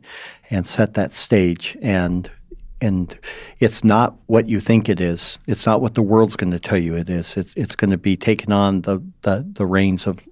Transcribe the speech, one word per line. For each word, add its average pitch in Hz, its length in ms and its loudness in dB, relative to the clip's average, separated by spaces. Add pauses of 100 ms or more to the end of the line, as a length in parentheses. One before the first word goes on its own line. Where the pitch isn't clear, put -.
(500)
And 92 160 -2
set - 280 0
that 92 200 -2
stage. 90 640 0
And, 92 500 -2 (500)
and 92 380 -2 (420)
it's - 220 2
not 110 320 4 (120)
what 113 220 4
you 107 120 -2
think 110 280 2
it 92 120 0
is. 85 460 -4
It's - 200 -2
not 110 140 4
what 117 140 -2
the 117 80 0
world's 107 340 4
gonna 87 240 -2
tell - 180 0
you 85 160 -2
it 85 140 -4
is. 87 280 -4
It's, 92 200 -6
it's - 180 -6
gonna 98 240 0
be 95 180 0
taking 107 360 0
on 98 300 2
the, 95 200 -2 (200)
the, 110 320 -2
the 101 120 -2
reins 95 400 2
of 92 260 -6